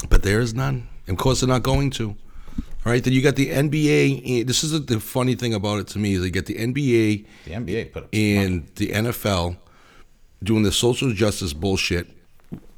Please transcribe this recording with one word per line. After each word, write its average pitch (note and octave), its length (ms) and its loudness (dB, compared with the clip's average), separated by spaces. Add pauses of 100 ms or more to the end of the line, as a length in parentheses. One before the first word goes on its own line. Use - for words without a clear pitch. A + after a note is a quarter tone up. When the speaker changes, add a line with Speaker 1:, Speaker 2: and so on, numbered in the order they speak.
(100)
Speaker 1:
But - 140 8
there G#2 160 2
is A#2 140 0
none. C3 340 -4 (180)
Of F#2+ 100 -4
course, B2+ 240 2
they're C3 80 2
not B2+ 140 2
going C3+ 280 2
to. G#2+ 260 -6 (680)
All A2+ 80 0
right, A#2+ 120 2
then B2+ 80 2
you C3 100 4
got C3+ 140 4
the C3+ 160 0
N C#3 160 2
B D3+ 220 2
A. C3+ 520 2
This B2 220 0
is D3+ 80 -4
the, D#3+ 80 0
the B2 180 -2
funny B2+ 380 0
thing A#2+ 180 -2
about G#2 260 -2
it F#2 80 -6
to - 120 -8
me G2+ 140 2
is F2+ 80 2
they F#2 80 0
get F2+ 160 -2
the - 120 -6
N A#2+ 140 -2
B C3 240 2
A G#2+ 280 2 (240)
Speaker 2:
The D#2 60 -10
N A2+ 100 -8
B F2+ 120 -6
A A2+ 80 -4
put - 200 -12
up - 100 -20
Speaker 1:
and G2+ 520 2 (100)
the - 160 -2
N G#2+ 140 0
F - 200 -4
L F2+ 300 0 (840)
doing A2 220 2
the G2 80 2
social B2 400 0
justice G2 400 0
bullshit F2 560 -2 (680)